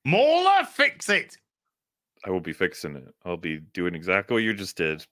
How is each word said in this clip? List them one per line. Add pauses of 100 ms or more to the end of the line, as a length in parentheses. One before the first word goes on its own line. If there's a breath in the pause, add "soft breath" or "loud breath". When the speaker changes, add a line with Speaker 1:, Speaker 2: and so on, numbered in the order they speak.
Speaker 1:
Mauler,
fix
it." (880)
Speaker 2:
I
will
be
fixing
it. (100)
I'll
be
doing
exactly
what
you
just
did,